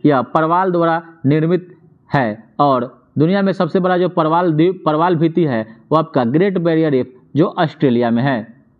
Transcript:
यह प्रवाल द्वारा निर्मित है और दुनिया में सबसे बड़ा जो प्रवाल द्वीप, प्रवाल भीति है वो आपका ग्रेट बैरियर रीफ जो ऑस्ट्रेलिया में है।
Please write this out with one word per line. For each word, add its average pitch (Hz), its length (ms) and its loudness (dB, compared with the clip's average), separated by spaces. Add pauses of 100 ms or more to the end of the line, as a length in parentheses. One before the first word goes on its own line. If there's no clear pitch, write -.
यह 135 160 2
प्रवाल 170 500 0
द्वारा 165 300 0 (240)
निर्मित 160 500 -2 (380)
है 117 440 -4
और 131 500 -2 (100)
दुनिया 185 240 2
में 196 100 0
सबसे 185 280 -2
बड़ा 180 180 0
जो 180 100 0
प्रवाल 170 440 0
द्वीप, 175 320 0
प्रवाल 160 320 0
भीति 160 280 0
है 113 220 -2 (260)
वो 156 60 4
आपका 147 260 0
ग्रेट 180 340 0
बैरियर 160 340 0
रीफ 123 220 -2 (220)
जो 156 100 4
ऑस्ट्रेलिया 120 640 0
में 117 120 0
है। 127 420 -4 (160)